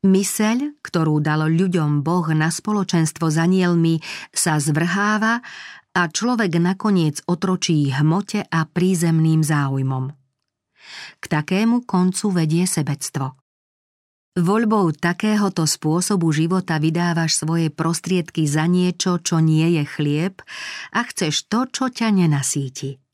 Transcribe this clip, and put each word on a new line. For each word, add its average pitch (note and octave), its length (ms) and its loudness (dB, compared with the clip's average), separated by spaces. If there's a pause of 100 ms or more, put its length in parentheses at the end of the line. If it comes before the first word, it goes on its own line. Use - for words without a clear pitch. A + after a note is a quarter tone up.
Myseľ, A3 800 2
ktorú D#3+ 320 0
dal D#3 320 0
ľuďom D#3+ 560 2
Boh E3 260 0
na D#3 220 2
spoločenstvo E3+ 800 -2
s D#3+ 80 2
anielmi, E3+ 560 2 (320)
sa D3+ 320 -2
zvrháva G3+ 800 0 (560)
a F3+ 80 0
človek G3+ 560 0
nakoniec F#3 640 0
otročí E3+ 640 0
hmote D#3+ 560 0
a D#3+ 240 -2
prízemným D#3+ 720 2
záujmom. C3+ 720 -2 (1040)
K - 80 -18
takému G#3+ 640 0
koncu F#3 400 2
vedie E3+ 400 2
sebectvo. C#3+ 640 -4 (1040)
Voľbou G3+ 560 2
takéhoto F#3+ 720 0
spôsobu E3 640 0
života E3 480 0
vydávaš E3 640 0
svoje D#3+ 320 0
prostriedky E3 720 -2
za D#3 240 0
niečo, F3+ 480 0
čo E3+ 240 0
nie D#3+ 400 4
je - 20 0
chlieb, D3+ 640 -4 (480)
a A3+ 160 -2
chceš - 400 -4
to, B3 160 0
čo C4 240 -4
ťa A3+ 240 -2
nenasíti. C#3 880 -2 (120)